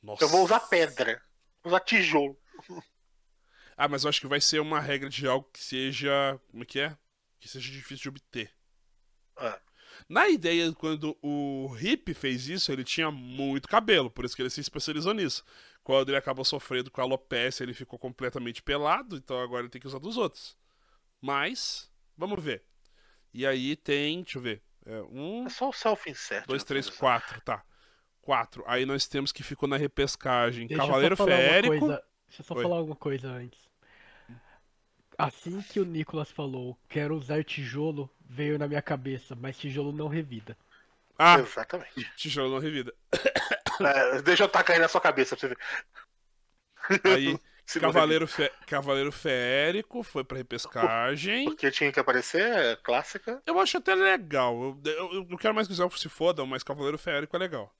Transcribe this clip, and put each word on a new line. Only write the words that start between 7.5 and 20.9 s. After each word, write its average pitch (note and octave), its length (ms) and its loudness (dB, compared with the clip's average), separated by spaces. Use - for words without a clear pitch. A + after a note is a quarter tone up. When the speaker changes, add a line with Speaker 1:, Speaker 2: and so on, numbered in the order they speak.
Speaker 1:
difícil C3+ 320 -14
de C#3 60 -8
obter. A#2+ 420 -12
Speaker 2:
É. A2 200 -6
Speaker 1:
Na C#4+ 200 4
ideia, E3+ 440 2
quando D#3 480 -4
o C#3 580 -4
Hip F#3 340 -2
fez C3 340 -4
isso, F3+ 240 -4
ele C3 120 -4
tinha D#3+ 260 -2
muito C3+ 580 -6
cabelo, G3+ 440 4
por B2 140 -8
isso A#2+ 100 -6
que - 60 -6
ele B2+ 80 -2
se D3 120 -8
especializou D3+ 520 -4
nisso. F#3+ 300 -2
Quando C3+ 260 2
ele C#3 80 2
acabou C3+ 280 -4
sofrendo C3 460 -4
com - 100 -4
a - 20 2
alopecia, B2+ 600 -2
ele B2 100 -8
ficou B2+ 240 -16
completamente B2+ 640 -8
pelado, E3 560 0
então C3 240 -6
agora B2 220 -6
ele B2 60 -10
tem B2 120 -18
que C#3 60 -14
usar C3+ 120 -10
dos G#3+ 180 -8
outros. - 400 -4